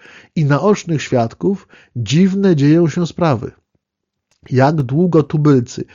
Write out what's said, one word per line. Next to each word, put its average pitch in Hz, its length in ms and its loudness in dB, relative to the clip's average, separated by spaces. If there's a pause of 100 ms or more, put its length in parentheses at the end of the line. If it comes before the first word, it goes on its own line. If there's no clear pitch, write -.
(360)
i 160 80 0
naocznych 147 580 0
świadków 135 640 -4 (280)
dziwne 185 600 2
dzieją 156 320 2
się 175 180 -4
sprawy. 156 460 -2 (1000)
Jak 143 320 0
długo 160 400 0
tubylcy 143 640 0 (100)